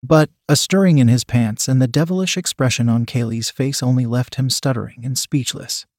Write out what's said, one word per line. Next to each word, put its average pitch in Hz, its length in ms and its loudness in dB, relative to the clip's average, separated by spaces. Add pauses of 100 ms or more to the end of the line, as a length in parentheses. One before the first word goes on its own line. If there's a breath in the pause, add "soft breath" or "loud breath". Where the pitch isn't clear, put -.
But 156 280 2 (180)
a 147 80 4
stirring 185 420 4
in 123 100 6
his 120 160 2
pants 113 440 -2
and 131 120 4
the 131 60 4
devilish 170 500 -2
expression 127 520 -2
on 117 180 2
Kaylee's 113 440 -4
face 139 320 -4
only 127 240 2
left 120 280 -2
him 131 160 -2
stuttering 117 540 -4
and 131 120 -4
speechless - 720 -6 (120)